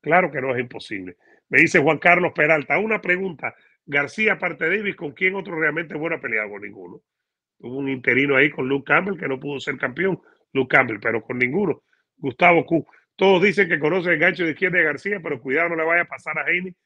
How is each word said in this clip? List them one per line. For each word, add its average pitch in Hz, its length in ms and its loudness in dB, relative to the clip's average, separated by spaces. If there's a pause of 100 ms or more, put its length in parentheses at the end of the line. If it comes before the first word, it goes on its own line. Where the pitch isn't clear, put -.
Claro 170 300 2
que 139 100 -8
no 131 140 -2
es 123 60 -2
imposible. 104 560 -10 (320)
Me 123 120 4
dice 165 180 6
Juan 147 200 2
Carlos 175 360 2
Peralta, 151 440 2
una 214 220 -2
pregunta. 180 540 -4 (320)
García, 151 480 0
aparte 165 340 -4
de 208 80 0
Davis, 202 180 -4
¿con 151 180 -10
quién 185 220 -2
otro 180 240 -8
realmente 156 380 -2
bueno 160 200 -4
ha 127 40 -10
peleado? 107 300 -4
Con 101 120 -12
ninguno. 98 400 -18 (560)
Hubo 123 200 -10
un 139 100 -4
interino 131 480 2
ahí 143 140 6
con 139 180 -6
Luke 139 180 -2
Campbell 180 320 2
que 160 80 -8
no 135 140 -4
pudo 143 180 -8
ser 151 180 -6
campeón, 135 440 -2 (320)
Luke 131 240 2
Campbell, 117 240 2
pero 113 220 -2
con - 160 -8
ninguno. 147 440 -2 (340)
Gustavo 165 480 4
Q, 160 220 0 (300)
todos 190 260 4
dicen 190 260 2
que 165 120 0
conocen 170 320 0
el 160 60 2
gancho 175 260 2
de 160 80 -2
izquierda 180 260 0
de 170 60 4
García, 175 360 -4
pero 151 200 -6
cuidado, 143 300 0
no 170 60 -4
le 160 80 -2
vaya 170 180 2
a 165 60 -4
pasar 156 300 -10
a 143 60 -6
Haney 180 300 -4 (120)